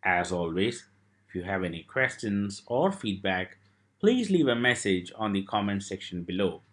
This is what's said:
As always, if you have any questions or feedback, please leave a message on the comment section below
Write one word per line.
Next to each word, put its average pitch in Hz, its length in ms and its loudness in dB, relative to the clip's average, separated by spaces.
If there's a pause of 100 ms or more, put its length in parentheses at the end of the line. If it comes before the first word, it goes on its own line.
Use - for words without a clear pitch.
As 90 260 2
always, 90 560 -2 (420)
if - 60 -20
you 92 80 -4
have 95 220 -2
any 82 180 -6
questions 101 840 -2
or 156 260 2
feedback, 95 640 -2 (420)
please 233 320 2
leave 170 160 4
a 120 80 4
message 117 600 2
on 107 160 -2
the 98 100 2
comment 101 400 -2
section 90 400 -8
below 90 400 -2 (100)